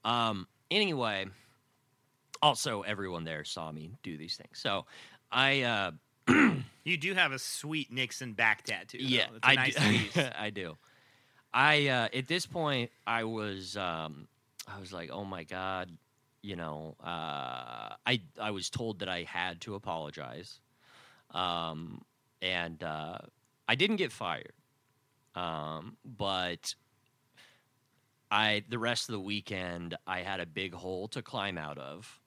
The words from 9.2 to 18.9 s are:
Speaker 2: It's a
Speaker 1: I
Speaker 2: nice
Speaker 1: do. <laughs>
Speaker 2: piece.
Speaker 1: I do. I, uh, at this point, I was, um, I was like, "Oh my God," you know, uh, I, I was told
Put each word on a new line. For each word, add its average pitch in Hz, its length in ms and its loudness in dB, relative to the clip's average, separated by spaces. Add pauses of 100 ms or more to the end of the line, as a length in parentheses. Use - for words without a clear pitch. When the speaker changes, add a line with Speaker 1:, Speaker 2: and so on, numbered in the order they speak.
Speaker 2:
It's 113 120 -2
a - 20 12
Speaker 1:
I 135 60 12
Speaker 2:
nice 131 200 4
Speaker 1:
do. 151 60 4
<laughs> 104 80 6
Speaker 2:
piece. 107 280 4
Speaker 1:
I 110 340 0
do. 90 260 -6 (760)
I, 143 340 6
uh, 123 260 4
at 127 140 -2
this 175 180 0
point, 143 460 -2 (160)
I 113 160 0
was, 101 520 -4
um, 80 520 -4 (400)
I 98 120 -12
was 92 140 -12
like, 85 180 -8
"Oh 98 140 -6
my 95 180 -8
God," 92 460 -4 (540)
you 101 120 -6
know, 80 460 -8
uh, 64 960 -8 (100)
I, 123 160 2 (180)
I 107 120 -2
was 95 180 -4
told 110 300 -4